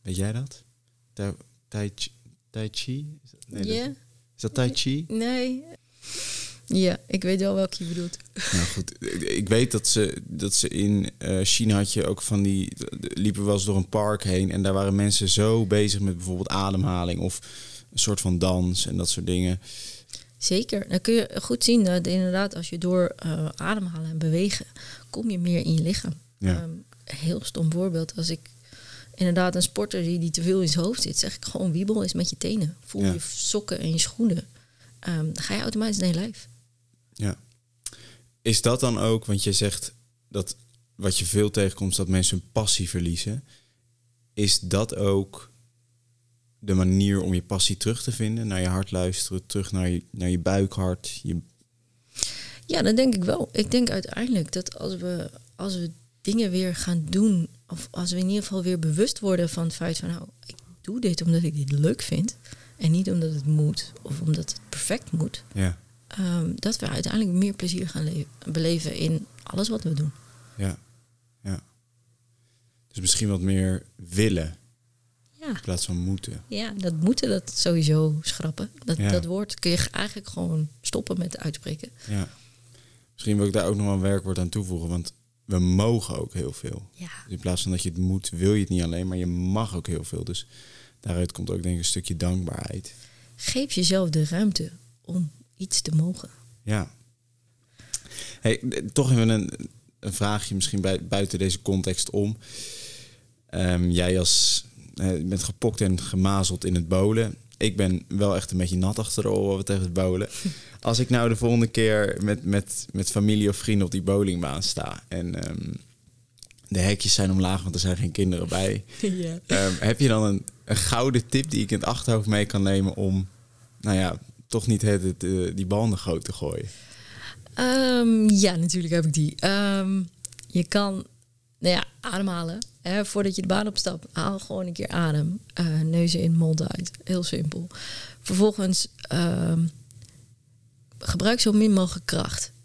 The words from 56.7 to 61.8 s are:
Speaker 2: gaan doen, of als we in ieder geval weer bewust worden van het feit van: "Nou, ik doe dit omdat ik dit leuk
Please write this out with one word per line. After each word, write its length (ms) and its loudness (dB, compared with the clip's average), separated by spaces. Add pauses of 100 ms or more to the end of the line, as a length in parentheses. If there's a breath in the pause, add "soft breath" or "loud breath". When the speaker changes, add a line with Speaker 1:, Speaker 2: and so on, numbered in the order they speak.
Speaker 2:
gaan 340 0
doen, 400 4 (180)
of 240 -10
als 200 -4
we 60 -2
in 100 0
ieder 160 0
geval 200 -4
weer 160 0
bewust 400 0
worden 300 2
van 140 -2
het 100 -2
feit 240 -4
van: 120 -6
"Nou, 140 -8 (220)
ik 100 -18 (260)
doe 200 -6
dit 200 0
omdat 220 4
ik 120 0
dit 160 0
leuk 300 4